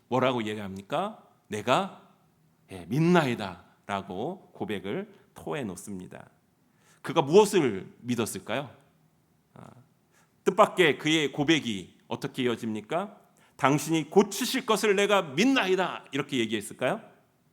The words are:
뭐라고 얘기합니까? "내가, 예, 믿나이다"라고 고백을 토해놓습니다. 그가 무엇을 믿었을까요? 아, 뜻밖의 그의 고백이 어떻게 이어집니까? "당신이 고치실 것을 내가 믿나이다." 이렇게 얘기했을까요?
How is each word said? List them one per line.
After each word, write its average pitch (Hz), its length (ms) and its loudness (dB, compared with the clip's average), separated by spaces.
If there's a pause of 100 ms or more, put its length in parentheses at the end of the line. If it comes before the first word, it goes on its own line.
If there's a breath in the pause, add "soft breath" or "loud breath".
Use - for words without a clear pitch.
뭐라고 123 380 0
얘기합니까? 107 800 -8 (240)
"내가, 151 540 -2 (720)
예, 90 140 -14
믿나이다"라고 113 1700 -2
고백을 104 600 -8 (200 soft breath)
토해놓습니다. 104 960 -12 (720 soft breath)
그가 160 200 0
무엇을 147 800 4
믿었을까요? 113 680 -6 (880)
아, - 120 -20 (760 soft breath)
뜻밖의 185 540 4
그의 156 340 0
고백이 127 680 -2 (100)
어떻게 131 360 -6
이어집니까? 123 760 -4 (380 soft breath)
"당신이 151 520 2
고치실 220 560 2
것을 214 300 2
내가 202 260 4
믿나이다." 185 920 0
이렇게 139 260 -4
얘기했을까요? 113 640 -4 (520)